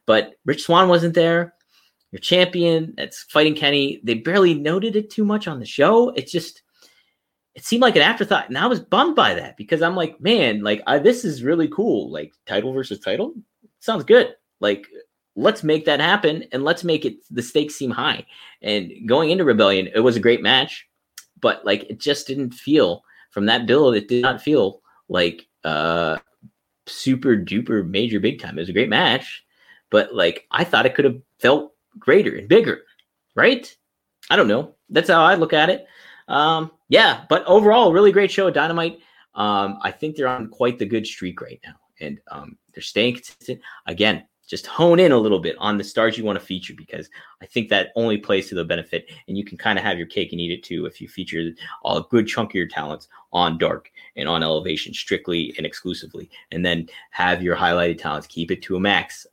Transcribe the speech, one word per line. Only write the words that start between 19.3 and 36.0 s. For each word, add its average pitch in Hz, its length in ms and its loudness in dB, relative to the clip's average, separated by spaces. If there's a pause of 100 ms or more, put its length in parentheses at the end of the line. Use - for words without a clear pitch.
into 185 120 0
Rebellion, 98 500 4
it 107 80 2
was 120 140 4
a 117 40 -2
great 117 240 2
match, 127 440 0 (540)
but, - 240 0
like, 104 240 0
it 113 100 -12
just - 280 -4
didn't 135 240 -6
feel, 123 520 0 (280)
from 101 160 -2
that 120 180 0
build, 127 300 4
it 104 120 -2
did 123 140 0
not 127 180 -2
feel 120 420 -2 (280)
like, 87 380 -2 (160)
uh, 80 540 -2 (680)
super 131 500 0
duper 98 540 -2
major 107 300 -2
big 107 200 -2
time. 80 200 -12
It - 20 -6
was 90 80 -8
a 90 40 -6
great 113 140 0
match, 131 560 -2 (460)
but, 104 240 2
like, 87 380 0
I 156 120 0
thought 123 220 2
it 127 80 0
could 139 120 2
have 123 120 0 (220)
felt - 340 2 (240)
greater 175 380 2
and 101 120 -12
bigger, 160 360 4 (500)
right? - 420 2 (540)
I 165 60 2
don't 180 120 4
know. 123 280 -2 (160)
That's 170 180 2
how 165 140 6
I 175 100 6
look 165 200 0
at 160 180 4
it. - 160 -6 (400)